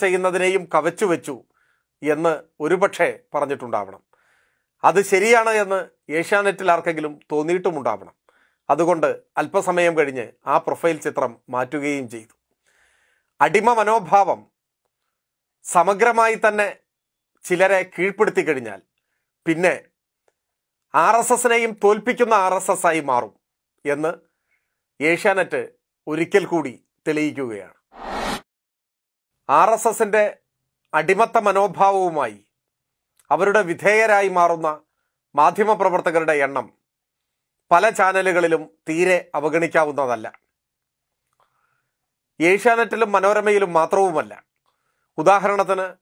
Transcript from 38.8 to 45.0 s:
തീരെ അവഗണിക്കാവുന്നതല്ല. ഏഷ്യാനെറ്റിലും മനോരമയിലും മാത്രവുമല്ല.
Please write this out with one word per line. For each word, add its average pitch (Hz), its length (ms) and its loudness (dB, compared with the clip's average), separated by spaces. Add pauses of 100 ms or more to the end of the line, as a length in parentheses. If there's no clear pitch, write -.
തീരെ 175 280 0 (220)
അവഗണിക്കാവുന്നതല്ല. 147 880 -2 (2250)
ഏഷ്യാനെറ്റിലും 220 640 2
മനോരമയിലും 202 640 2
മാത്രവുമല്ല. 160 540 0 (880)